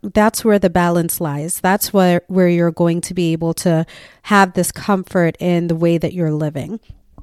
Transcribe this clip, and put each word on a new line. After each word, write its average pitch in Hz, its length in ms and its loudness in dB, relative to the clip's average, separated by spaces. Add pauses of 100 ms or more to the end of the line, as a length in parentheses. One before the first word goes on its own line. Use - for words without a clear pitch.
that's 214 420 0
where 208 140 4
the 196 100 2
balance 175 500 0
lies. 156 420 -6
That's 190 340 0
where, 180 320 4
where 185 220 2
you're 170 240 2
going 170 300 0
to - 120 -12
be 170 180 0
able 165 220 -2
to 165 320 0 (380)
have 196 280 2
this 175 180 -2
comfort 180 720 -2
in 175 280 0
the 165 80 0
way 170 200 2
that 160 160 -2
you're 170 180 -2
living 151 480 -4 (440)